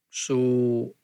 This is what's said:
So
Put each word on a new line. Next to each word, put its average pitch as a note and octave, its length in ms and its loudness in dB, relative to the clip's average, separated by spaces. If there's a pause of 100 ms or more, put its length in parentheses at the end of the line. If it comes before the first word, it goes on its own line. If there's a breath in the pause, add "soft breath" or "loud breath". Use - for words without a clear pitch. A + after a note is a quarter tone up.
(100)
So B2 920 0